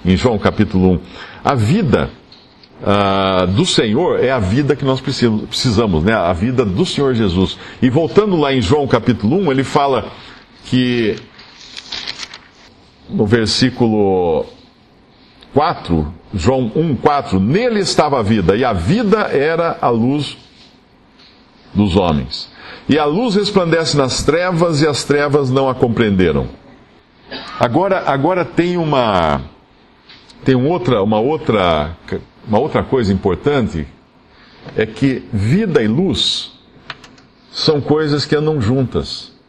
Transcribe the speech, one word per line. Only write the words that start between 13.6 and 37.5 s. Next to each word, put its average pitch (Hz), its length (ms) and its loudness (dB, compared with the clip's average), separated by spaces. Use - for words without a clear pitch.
quatro, 85 580 0
João 110 420 0
um, 156 180 0
quatro, 147 460 0
"Nele 208 400 2
estava 151 380 0
a 117 40 0
vida, 98 320 2
e 120 100 0
a 117 100 0
vida 190 460 0
era 165 480 -2
a 139 80 0
luz 127 480 -2
dos 95 240 0
homens. 78 560 -2
E 139 120 2
a 151 80 2
luz 190 280 0
resplandece 170 640 0
nas 135 260 0
trevas, 170 600 2
e 160 40 4
as 143 180 -2
trevas 143 460 2
não 135 200 2
a 127 40 -2
compreenderam." 98 760 2
Agora, 160 480 0
agora 160 380 0
tem 175 320 -2
uma, 107 640 2
tem 135 100 4
outra, 131 480 0
uma 107 160 2
outra 95 800 0
ca-, - 260 -10
uma 107 120 0
outra 127 240 0
coisa 107 300 0
importante 95 760 -2
é 110 80 0
que 120 480 -4
vida 139 500 0
e 107 60 0
luz 135 640 -2